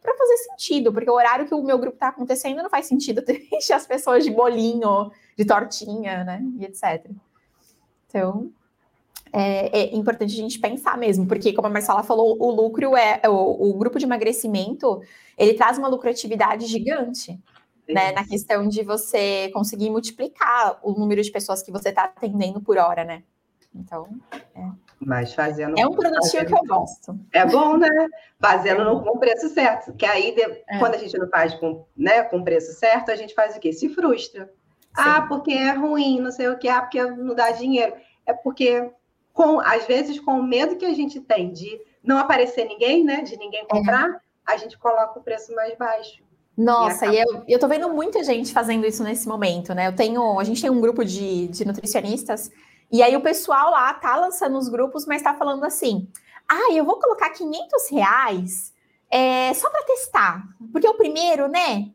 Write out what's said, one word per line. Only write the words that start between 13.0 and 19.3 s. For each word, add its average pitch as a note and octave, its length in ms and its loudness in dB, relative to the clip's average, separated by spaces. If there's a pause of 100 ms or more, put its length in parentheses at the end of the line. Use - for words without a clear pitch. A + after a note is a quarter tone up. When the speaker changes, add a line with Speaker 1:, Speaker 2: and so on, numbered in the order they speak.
Speaker 1:
o, G3 420 2
o F#3+ 40 0
grupo A#3 240 -2
de C#4 60 -2
emagrecimento, A3+ 1000 -2 (340)
ele G#3+ 180 6
traz A3+ 220 4
uma C4+ 120 -2
lucratividade A3+ 800 -2
gigante, A#3+ 720 -6 (500)
né? F#3+ 220 2
Speaker 2:
Sim. F#3+ 40 -6
Speaker 1:
Na G3 100 -2
questão G3+ 440 -2
de G#3+ 160 -2
você G3+ 680 -2